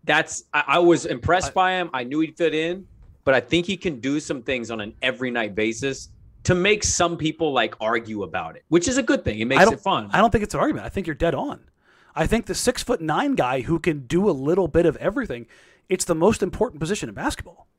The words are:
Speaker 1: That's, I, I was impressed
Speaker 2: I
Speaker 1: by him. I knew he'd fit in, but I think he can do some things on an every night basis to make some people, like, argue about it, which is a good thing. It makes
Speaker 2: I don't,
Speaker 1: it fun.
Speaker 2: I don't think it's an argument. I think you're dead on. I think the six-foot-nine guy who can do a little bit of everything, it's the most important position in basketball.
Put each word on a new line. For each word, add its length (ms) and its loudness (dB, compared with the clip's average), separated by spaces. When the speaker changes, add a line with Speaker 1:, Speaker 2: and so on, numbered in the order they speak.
Speaker 1:
That's, 400 0
I, 140 2
I 100 4
was 260 6
impressed 460 0
Speaker 2:
I 40 -20
Speaker 1:
by 180 4
him. 200 -4
I 120 -4
knew 160 -4
he'd 160 -4
fit 180 0
in, 320 -4
but 100 4
I 60 4
think 260 0
he 100 -2
can 240 -4
do 200 -2
some 220 -6
things 280 -4
on 100 -6
an 220 -10
every 300 -4
night 240 -4
basis 540 -4
to 100 4
make 300 2
some 340 0
people, 340 -2
like, 280 0
argue 420 -2
about 340 -8
it, 120 -20
which 200 4
is 100 0
a 40 0
good 220 0
thing. 160 -4
It 60 -2
makes 140 4
Speaker 2:
I 40 10
don't, 100 4
Speaker 1:
it 60 -12
fun. 320 -2
Speaker 2:
I 60 2
don't 120 4
think 140 0
it's 100 -8
an 60 0
argument. 260 -2
I 40 -8
think 180 -6
you're 80 -4
dead 180 0
on. 300 -6
I 140 0
think 180 2
the 80 -4
six-foot-nine 800 0
guy 280 0
who 180 0
can 260 -2
do 240 2
a 20 2
little 360 2
bit 180 4
of 120 2
everything, 480 -4
it's 160 -2
the 100 2
most 280 4
important 380 -2
position 280 -4
in 80 -12
basketball. 500 -8